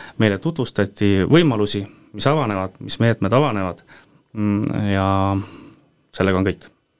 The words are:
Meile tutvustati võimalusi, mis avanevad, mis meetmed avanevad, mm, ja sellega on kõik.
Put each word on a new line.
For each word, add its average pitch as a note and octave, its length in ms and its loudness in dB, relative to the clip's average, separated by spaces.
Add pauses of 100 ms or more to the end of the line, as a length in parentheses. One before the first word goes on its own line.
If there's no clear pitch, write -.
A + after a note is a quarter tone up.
(160)
Meile G#2 240 2
tutvustati G#2 680 -2 (160)
võimalusi, A2 560 2 (340)
mis G#2 120 -2
avanevad, G#2+ 520 -2
mis G#2+ 200 -10
meetmed A#2 360 2
avanevad, G#2+ 460 -2 (520)
mm, G#2 600 -2
ja G2 140 2 (1040)
sellega F#2 260 2
on F#2+ 80 0
kõik. - 220 -6 (300)